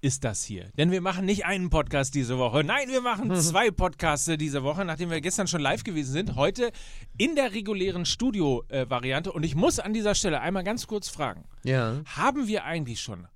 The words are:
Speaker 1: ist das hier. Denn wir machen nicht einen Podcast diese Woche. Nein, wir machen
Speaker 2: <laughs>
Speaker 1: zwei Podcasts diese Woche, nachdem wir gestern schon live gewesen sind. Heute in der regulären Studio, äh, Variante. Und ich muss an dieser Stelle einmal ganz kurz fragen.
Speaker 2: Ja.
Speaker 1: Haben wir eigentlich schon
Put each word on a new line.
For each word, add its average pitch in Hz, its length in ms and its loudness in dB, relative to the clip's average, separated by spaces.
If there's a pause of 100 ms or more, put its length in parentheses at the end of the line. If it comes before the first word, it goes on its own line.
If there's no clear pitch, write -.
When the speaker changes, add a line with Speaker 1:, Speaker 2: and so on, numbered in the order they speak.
Speaker 1:
ist 139 220 0
das 107 200 -2
hier. 92 340 -10
Denn 165 120 4
wir 185 100 2
machen 185 260 -2
nicht 196 180 2
einen 180 240 0
Podcast 139 460 2
diese 127 240 0
Woche. 127 260 4
Nein, 247 240 0
wir 262 120 2
machen 226 360 0
Speaker 2:
<laughs> 175 40 4
Speaker 1:
zwei 180 300 4
Podcasts 170 680 0
diese 143 240 -2
Woche, 151 220 0
nachdem 170 260 -4
wir 165 100 0
gestern 185 260 0
schon 165 140 0
live 143 240 0
gewesen 151 280 -4
sind. 127 240 -2
Heute 202 340 2 (480)
in 311 160 2
der 262 180 2
regulären 190 540 -2
Studio, 175 640 2
äh, 131 200 -2
Variante. 131 440 -2
Und 151 100 -2
ich 160 140 0
muss 254 240 4
an 202 120 -4
dieser 208 220 2
Stelle 156 260 0
einmal 175 240 -2
ganz 226 220 -4
kurz 208 220 -6
fragen. 104 360 -6 (200)
Speaker 2:
Ja. 127 400 0
Speaker 1:
Haben 262 420 0
wir 208 180 -2
eigentlich 143 360 -4
schon 87 360 -10